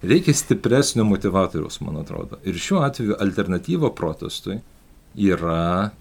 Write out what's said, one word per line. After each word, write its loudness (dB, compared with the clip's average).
Reikia 4
stipresnio 2
motivatoriaus, 0
man -8
atrodo. -12
Ir -4
šiuo 0
atveju -2
alternatyva 0
protestui -6
yra 0